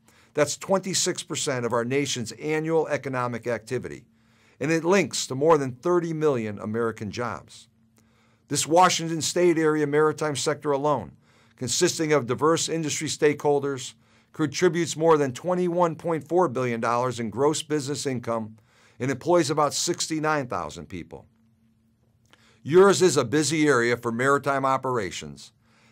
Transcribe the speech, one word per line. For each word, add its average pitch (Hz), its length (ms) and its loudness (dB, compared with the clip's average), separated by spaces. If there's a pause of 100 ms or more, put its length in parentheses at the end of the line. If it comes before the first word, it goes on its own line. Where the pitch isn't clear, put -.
(340)
That's 147 240 0
twenty-six 185 640 -2
percent 127 460 -4
of 113 60 -2
our 120 120 0
nation's 127 460 -2
annual 156 560 -2
economic 127 580 -4
activity, 113 600 -6 (540)
and 151 120 -2
it 165 120 0
links 175 440 0
to 127 80 -8
more 151 240 4
than 131 140 -4
thirty 170 400 0
million 127 440 0
American 110 540 -4
jobs. 107 560 -10 (800)
This 143 180 -2
Washington 165 560 2
State 170 380 2
area 156 260 2
maritime 151 500 0
sector 147 360 -2
alone, 135 400 -2 (460)
consisting 156 540 0
of 143 140 4
diverse 135 420 0
industry 156 400 -4
stakeholders, 143 840 -2 (400)
contributes 156 640 0
more 160 180 4
than 143 160 2
twenty-one 175 640 0
point 160 320 -4
four 175 200 4
billion 123 320 -2
dollars 120 400 0
in 113 100 -6
gross 143 320 0
business 147 460 -6
income 117 500 -6 (420)
and 131 120 -2
employs 147 380 2
about 147 240 0
sixty-nine 156 760 -2
thousand 85 400 -10
people. 78 400 -14 (1400)
Yours 175 380 6
is 170 140 6
a 139 100 4
busy 151 420 2
area 120 280 4
for 117 160 -4
maritime 135 540 0
operations, 117 840 -4 (400)